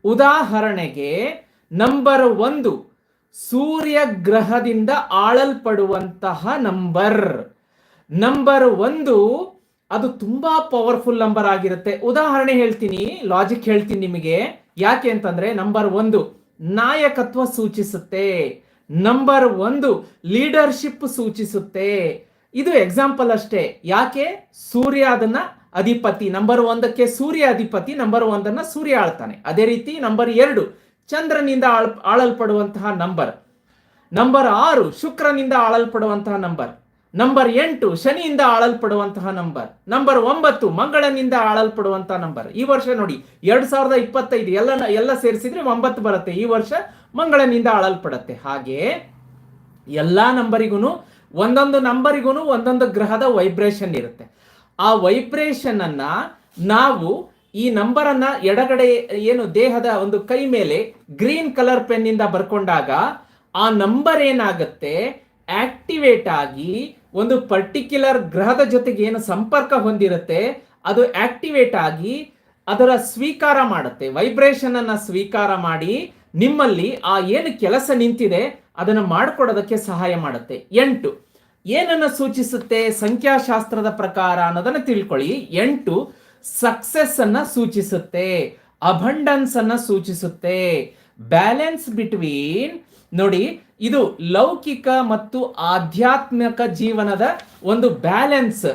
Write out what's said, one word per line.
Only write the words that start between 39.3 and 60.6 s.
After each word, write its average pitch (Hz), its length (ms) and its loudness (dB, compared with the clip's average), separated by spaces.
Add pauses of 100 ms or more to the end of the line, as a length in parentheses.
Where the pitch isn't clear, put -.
ನಂಬರ್ 269 300 2
ಒಂಬತ್ತು 254 520 2
ಮಂಗಳನಿಂದ 269 720 0
ಆಳಲ್ಪಡುವಂತಹ 214 760 0
ನಂಬರ್. 156 340 -8
ಈ 226 140 -6
ವರ್ಷ 269 260 2
ನೋಡಿ 202 360 -2 (200)
ಎರಡ್ 254 220 4
ಸಾವಿರದ 269 260 0
ಇಪ್ಪತ್ತೈದು 240 580 0
ಎಲ್ಲ, 247 340 0
ಎಲ್ಲ 226 300 0
ಸೇರಿಸಿದ್ರೆ 247 480 -2
ಒಂಬತ್ತು 233 400 -2
ಬರುತ್ತೆ. 190 300 -2
ಈ 196 120 -2
ವರ್ಷ 226 280 0 (420)
ಮಂಗಳನಿಂದ 269 520 4
ಆಳಲ್ಪಡುತ್ತೆ. 185 680 0
ಹಾಗೆ 139 800 -6 (760)
ಎಲ್ಲಾ 175 440 2
ನಂಬರಿಗೂನು, 226 720 -2 (300)
ಒಂದೊಂದು 269 460 2
ನಂಬರಿಗೂನು 262 600 0
ಒಂದೊಂದು 254 460 0
ಗ್ರಹದ 208 360 -2
ವೈಬ್ರೇಷನ್ 202 760 0
ಇರುತ್ತೆ. 117 420 -12 (420)
ಆ 220 140 4
ವೈಬ್ರೇಷನ್ 247 840 0
ಅನ್ನ 151 200 -4 (580)
ನಾವು 220 800 0 (160)
ಈ 240 160 0
ನಂಬರ್ 247 380 2
ಅನ್ನ 262 160 2 (200)
ಎಡಗಡೆ 247 680 2
ಏನು 214 420 0
ದೇಹದ 240 320 2 (160)
ಒಂದು 202 180 -2
ಕೈ 262 260 -2
ಮೇಲೆ 208 480 -2 (160)